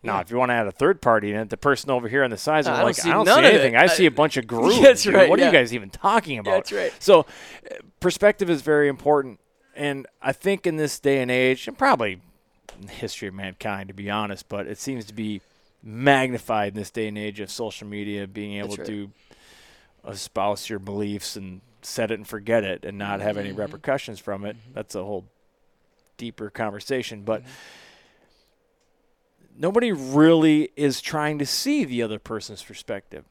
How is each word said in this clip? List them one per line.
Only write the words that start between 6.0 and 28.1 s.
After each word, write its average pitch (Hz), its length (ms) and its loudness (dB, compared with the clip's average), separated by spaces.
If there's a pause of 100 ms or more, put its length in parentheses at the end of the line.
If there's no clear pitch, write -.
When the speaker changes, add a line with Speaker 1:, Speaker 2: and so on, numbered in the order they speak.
Speaker 1:
about?" 101 120 -4 (140)
Speaker 2:
That's - 80 -10
right. - 260 -4
Speaker 1:
So, 180 220 8
uh, - 540 -14 (260)
perspective 196 480 2
is 151 140 0
very 147 260 4
important. 139 500 0 (380)
And 139 300 -6 (140)
I 135 120 -2
think 190 340 -2
in 160 80 -2
this 151 240 -4
day 139 220 2
and 123 100 -2
age, 127 380 0
and 277 80 -16
probably 120 420 0 (580)
in 101 100 -18
the 95 40 -18
history - 380 -10
of 92 40 -14
mankind, 98 540 -8
to 98 60 -18
be 101 160 -10
honest, 101 400 -6
but 101 180 -8
it 104 100 -10
seems 123 280 -8
to 107 80 -20
be 107 260 -6 (420)
magnified 120 920 0
in 107 60 -10
this 98 120 -10
day 110 160 -4
and 104 100 -8
age 104 220 -8
of 98 100 -12
social 107 380 -10
media, 101 400 -8
being 104 300 -10
able 101 180 -10
Speaker 2:
That's - 40 -16
right. - 80 -12
Speaker 1:
to 101 240 -10 (1000)
espouse 101 600 -6
your 107 100 -8
beliefs 101 580 -8
and 95 240 -16 (200)
set 110 280 -6
it 113 60 -4
and 104 120 -16
forget 110 360 -2
it 98 200 -6
and 98 140 -12
not 101 240 -6
have 104 160 -4
any 101 120 -8
Speaker 2:
Mm-hmm. 98 100 -12
Speaker 1:
repercussions - 600 -8
from 101 240 -10
it. 107 140 -10
Speaker 2:
Mm-hmm. 117 160 -20
Speaker 1:
That's - 220 -14
a 92 80 -8
whole 101 220 -10 (920)
deeper 110 320 -12
conversation. 110 720 -8
But 110 220 -4
Speaker 2:
Mm-hmm. 127 60 -20 (2000)